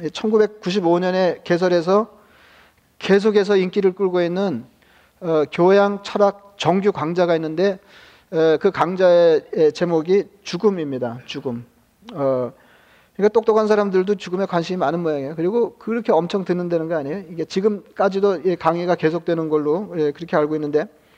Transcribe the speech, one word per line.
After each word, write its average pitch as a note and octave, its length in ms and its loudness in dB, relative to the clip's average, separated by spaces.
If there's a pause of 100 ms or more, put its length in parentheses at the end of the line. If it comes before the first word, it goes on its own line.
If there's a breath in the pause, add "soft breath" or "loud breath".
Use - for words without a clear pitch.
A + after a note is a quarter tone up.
이 D#3 80 -6
천구백구십오 G3+ 880 0
년에 F#3 460 0
개설해서 F3+ 760 0 (800 soft breath)
계속해서 G3+ 600 2
인기를 F#3 340 0
끌고 F3+ 300 -2
있는, F3 420 -2 (560 soft breath)
어, D#3+ 320 0
교양 G3+ 520 4
철학 - 540 -2
정규 F#3+ 340 0
강좌가 E3+ 440 0
있는데, E3 440 -2 (520 soft breath)
에, D#3+ 260 2
그 F#3+ 140 0
강좌의, F3 840 4
에, D#3 180 4
제목이 F3 520 0 (180)
죽음입니다. D3 840 -4
죽음. B2 400 -8 (480)
어, C3+ 380 -2 (640 soft breath)
그러니까 G#3 180 0
똑똑한 A3 340 2
사람들도 G3+ 480 2
죽음에 F#3+ 300 -6
관심이 F3+ 320 -4
많은 E3+ 240 0
모양이에요. D3+ 340 -4
그리고 F#3+ 420 -2
그렇게 A3+ 340 -4
엄청 F3 340 0
듣는다는 F3 420 -2
거 E3+ 80 -4
아니에요. D#3 340 -6
이게 E3+ 140 -8
지금까지도 G3 1000 -2
이 F#3 100 0
강의가 E3+ 400 0
계속되는 E3 540 -2
걸로, D#3 480 -2
예, D3+ 140 0
그렇게 E3+ 260 -4
알고 D3+ 180 0
있는데, D3+ 300 -2 (320 loud breath)